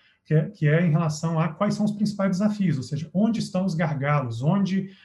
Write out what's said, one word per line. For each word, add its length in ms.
que 100
é, 160
que 180
é 180
em 40
relação 500
a 80
quais 260
são 100
os 80
principais 380
desafios, 460
ou 80
seja, 280
onde 280
estão 240
os 100
gargalos, 680
onde, 480